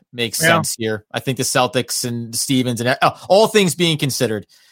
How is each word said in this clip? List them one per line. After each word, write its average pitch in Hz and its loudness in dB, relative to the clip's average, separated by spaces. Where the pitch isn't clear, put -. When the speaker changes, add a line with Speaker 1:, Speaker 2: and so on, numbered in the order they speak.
Speaker 1:
makes 117 -4
Speaker 2:
Yeah. 160 2
Speaker 1:
sense 165 2
here. 110 -4
I 117 -4
think 127 -4
the 135 -4
Celtics 127 -2
and 117 -8
Stevens 123 -2
and, 123 0
uh, 151 2
all 208 6
things 202 2
being 165 0
considered, 117 -2